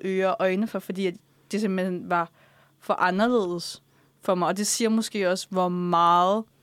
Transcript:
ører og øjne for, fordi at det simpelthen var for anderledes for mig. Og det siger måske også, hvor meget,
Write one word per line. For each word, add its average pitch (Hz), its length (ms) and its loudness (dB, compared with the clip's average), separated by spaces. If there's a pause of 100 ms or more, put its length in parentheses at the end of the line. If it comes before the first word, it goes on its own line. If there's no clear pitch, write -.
ører 190 240 0
og 180 60 0 (100)
øjne 190 220 0
for, 202 120 -8
fordi 185 280 -4
at 180 80 -6 (360)
det 202 100 -4
simpelthen 185 480 -2
var 170 200 -2 (500)
for - 140 -4
anderledes 185 880 0 (380)
for 190 140 0
mig. 180 120 0
Og 180 100 0
det 208 100 -2
siger 226 220 0
måske 220 400 0
også, 185 200 -2
hvor 185 200 0
meget, 175 720 4 (200)